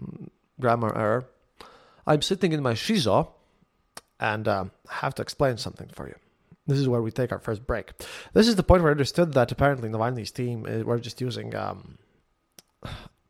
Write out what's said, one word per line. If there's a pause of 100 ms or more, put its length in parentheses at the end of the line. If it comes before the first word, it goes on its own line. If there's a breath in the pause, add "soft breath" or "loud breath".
mm, (300)
grammar
error. (800 loud breath)
I'm
sitting
in
my
shizo, (920)
and,
um, (180)
I (120)
have
to
explain
something
for
you. (520)
This
is
where
we
take
our
first
break. (420 loud breath)
This
is
the
point
where
I
understood
that
apparently
Navalny's
team,
uh,
were
just
using,
um, (1300 loud breath)